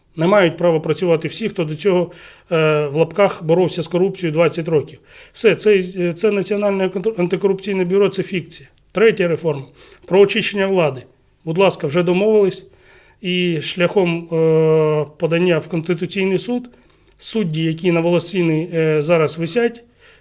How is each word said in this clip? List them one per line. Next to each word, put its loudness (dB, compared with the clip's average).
не 0
мають 4
права 2
працювати -2
всі, -6
хто -6
до -6
цього, 0
е, 2
в -6
лапках 0
боровся 0
з -10
корупцією -2
двадцять 0
років. -2
Все, 4
це, 2
е, -2
це 0
Національне -2
антикорупційне -2
бюро, 2
це -4
фікція. -8
Третя 2
реформа. -2
Про 2
очищення 2
влади. 0
Будь -4
ласка, 2
вже 0
домовились. 2
І -2
шляхом, -2
е, 2
подання 2
в -4
Конституційний -2
суд, -6
судді, -4
які 0
на 2
волосіні, 0
е, 0
зараз 0
висять, -4